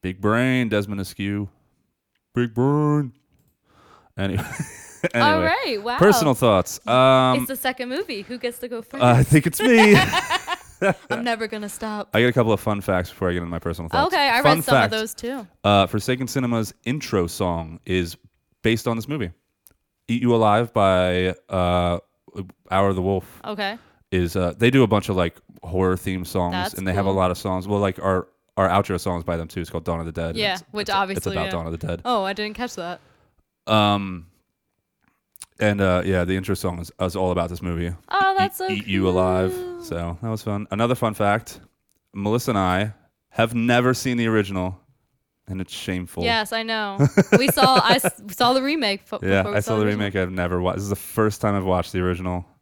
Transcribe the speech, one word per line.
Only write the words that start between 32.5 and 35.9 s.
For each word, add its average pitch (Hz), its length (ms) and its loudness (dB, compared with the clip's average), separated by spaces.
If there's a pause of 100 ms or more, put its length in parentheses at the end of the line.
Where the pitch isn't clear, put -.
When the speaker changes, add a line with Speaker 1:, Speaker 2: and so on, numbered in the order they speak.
Speaker 2:
catch 240 200 -8
that. 175 240 -10 (640)
Speaker 1:
Um, 101 640 0 (1300)
and, 104 200 2
uh, 90 240 4